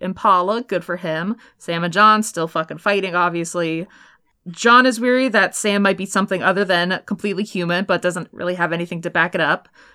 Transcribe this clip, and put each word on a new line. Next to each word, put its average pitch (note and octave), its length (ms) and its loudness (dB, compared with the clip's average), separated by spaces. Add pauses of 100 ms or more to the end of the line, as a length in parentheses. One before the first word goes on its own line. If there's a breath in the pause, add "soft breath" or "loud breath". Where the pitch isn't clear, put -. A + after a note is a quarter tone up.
Impala. F#3 600 0
Good F3+ 220 -4
for F3 120 -6
him. F3+ 400 -4 (200 soft breath)
Sam E3+ 260 -6
and E3+ 100 -2
John G#3+ 300 6
still E3 240 -4
fucking D#3+ 320 -6
fighting, F#3+ 360 -2
obviously. E3+ 720 -2 (640 soft breath)
John A#3+ 340 6
is A3+ 160 2
weary B3+ 300 4
that G3 260 2
Sam G3+ 260 0
might F#3+ 140 2
be F#3+ 100 -8
something F#3+ 360 -2
other F#3+ 240 2
than F3+ 400 0
completely G3+ 380 -4
human, F3+ 420 -4
but F3 160 0
doesn't F3+ 300 -4
really F3+ 240 -6
have F3 160 -2
anything E3+ 300 -6
to E3+ 80 -6
back F3 240 0
it F3 60 -2
up. D3+ 280 -2 (260 soft breath)